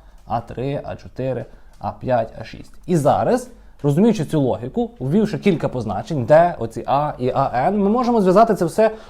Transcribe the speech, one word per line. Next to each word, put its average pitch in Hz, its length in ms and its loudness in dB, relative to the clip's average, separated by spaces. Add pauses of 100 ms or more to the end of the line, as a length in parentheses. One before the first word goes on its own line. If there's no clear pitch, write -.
(260)
А 117 140 -4
три, 123 440 -8
А - 120 -10
чотири, 127 480 -8 (340)
А 104 140 -8
п'ять, 120 480 -2
А - 40 -12
шість. - 280 -18 (140)
І 175 100 2
зараз 147 540 2 (320)
Розуміючи 175 420 2
цю 156 160 -2
логіку, 127 580 -2
ввівши 170 400 0
кілька 151 300 0
позначень, 120 560 -6
де 165 340 6
оці 113 280 -8
А 143 320 0
і 123 160 -2
А 131 200 0
Н, 160 240 0
ми 196 120 2
можемо 233 300 2
зв'язати 190 340 4
це 180 100 -2
все 165 260 2 (200)